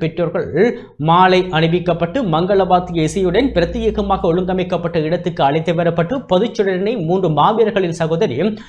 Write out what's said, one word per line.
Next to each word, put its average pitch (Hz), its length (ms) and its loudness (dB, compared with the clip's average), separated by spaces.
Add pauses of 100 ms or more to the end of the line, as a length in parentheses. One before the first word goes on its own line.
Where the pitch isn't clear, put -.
பெற்றோர்கள் 160 440 -4 (600)
மாலை 185 320 6 (180)
அணிவிக்கப்பட்டு, 170 640 0 (140)
மங்கள 185 360 2
வாத்திய 175 380 2
இசையுடன் 190 480 0
பிரத்யேகமாக 214 720 -2
ஒழுங்கமைக்கப்பட்ட 180 680 -2 (100)
இடத்துக்கு 170 400 -4
அழைத்து 160 320 0
வரப்பட்டு, 170 360 0 (140)
பொதுச்சுடரினை 196 640 0 (140)
மூன்று 180 220 0 (100)
மாவீரர்களின் 196 640 2
சகோதரி 165 360 -2 (320)